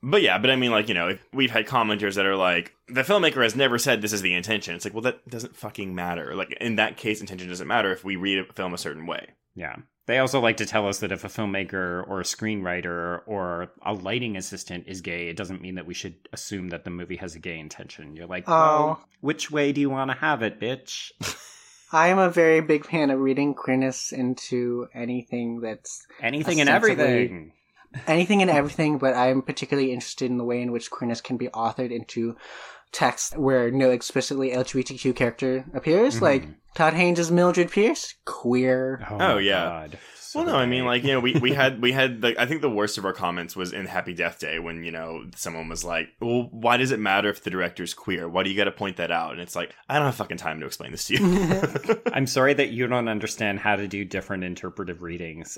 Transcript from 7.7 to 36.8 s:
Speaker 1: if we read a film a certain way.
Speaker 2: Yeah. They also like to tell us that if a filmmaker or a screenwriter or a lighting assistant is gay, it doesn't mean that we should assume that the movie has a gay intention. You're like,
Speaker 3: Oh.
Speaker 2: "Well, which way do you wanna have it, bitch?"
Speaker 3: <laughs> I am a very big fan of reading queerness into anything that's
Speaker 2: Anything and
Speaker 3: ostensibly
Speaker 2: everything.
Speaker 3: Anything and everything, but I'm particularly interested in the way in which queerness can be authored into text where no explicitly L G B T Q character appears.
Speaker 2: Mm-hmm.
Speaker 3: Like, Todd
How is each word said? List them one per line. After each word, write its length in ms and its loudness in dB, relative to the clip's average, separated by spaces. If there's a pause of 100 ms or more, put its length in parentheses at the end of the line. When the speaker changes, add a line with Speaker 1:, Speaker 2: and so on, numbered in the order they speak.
Speaker 1:
if 140 -4
we 100 -4
read 240 0
a 140 -10
film 200 -6
a 60 -8
certain 260 -8
way. 220 -8 (280)
Speaker 2:
Yeah. 200 -10 (320)
They 100 2
also 220 2
like 180 4
to 80 0
tell 220 2
us 120 -2
that 120 -2
if 140 -6
a 20 -10
filmmaker 800 -4
or 140 -4
a 20 -4
screenwriter 1040 -4
or 440 -4 (140)
a 80 -2
lighting 440 -4
assistant 500 -10
is 140 -12
gay, 260 -6
it 100 -8
doesn't 240 -8
mean 140 -10
that 100 -10
we 80 -12
should 220 -10 (180)
assume 360 -8
that 160 -10
the 40 -10
movie 280 -10
has 180 -12
a 40 -18
gay 200 -10
intention. 560 -18
You're 120 -14
like, 200 -8
Speaker 3:
Oh. 40 0
Speaker 2:
"Well, 560 4 (120)
which 320 -4
way 220 2
do 80 0
you 80 2
wanna 260 -2
have 260 0
it, 180 -2
bitch?" 520 -8 (100)
Speaker 3:
<laughs> 260 -8 (460)
I 140 6
am 120 6
a 100 6
very 320 8
big 240 2
fan 260 2
of 80 2
reading 340 2
queerness 600 0
into 800 -2
anything 680 -4
that's 460 -10 (160)
Speaker 2:
Anything 400 0
and 80 6
Speaker 3:
ostensibly 340 6
Speaker 2:
everything. 480 2 (560)
Speaker 3:
Anything 340 4
and 80 4
everything, 480 2
but 160 4
I'm 280 4
particularly 500 0
interested 400 -4
in 60 0
the 80 -2
way 160 0
in 100 -4
which 180 -4
queerness 300 -4
can 160 -6
be 140 -4
authored 420 -2
into 460 -4 (560)
text 440 0
where 340 4
no 200 6
explicitly 600 0
L 100 0
G 160 -2
B 40 0
T 140 -8
Q 160 0
character 600 0
appears. 420 4
Speaker 2:
Mm-hmm. 80 0
Speaker 3:
Like, 200 6 (300)
Todd 200 4